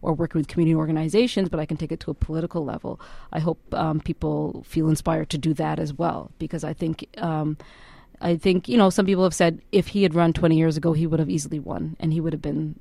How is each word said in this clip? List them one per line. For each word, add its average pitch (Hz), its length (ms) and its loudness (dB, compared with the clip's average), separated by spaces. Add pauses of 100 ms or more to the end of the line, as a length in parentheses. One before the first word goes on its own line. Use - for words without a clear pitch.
or 175 120 -2
working 160 260 -2
with 147 100 -2
community 165 260 2
organizations, 160 760 2
but 160 100 -2
I 151 60 -4
can 160 100 -4
take 156 160 -6
it 165 80 -8
to - 100 -8
a 151 40 -4
political 165 500 -4
level. - 360 -8 (320)
I - 60 -4
hope, 160 220 -2 (140)
um, 156 260 0
people 151 680 -4
feel 156 220 0
inspired 160 420 0
to 156 80 -4
do 156 160 0
that 156 240 -2
as 147 160 -4
well, 165 440 -4
because 156 260 -8
I 156 80 -6
think, 160 360 -6 (100)
um, 156 380 -2 (640)
I 170 160 0
think, 185 320 2
you 240 80 2
know, 196 140 8
some 196 160 2
people 185 180 4
have 175 100 2
said 165 260 2 (120)
if 202 160 4
he 202 140 0
had 180 120 4
run 170 180 4
twenty 160 240 4
years 160 200 4
ago, 165 160 0
he 160 140 0
would 160 140 2
have 143 100 0
easily 151 280 -2
won, 156 400 -8
and 160 140 0
he 165 80 0
would 160 120 -2
have 151 100 -6
been 151 380 -4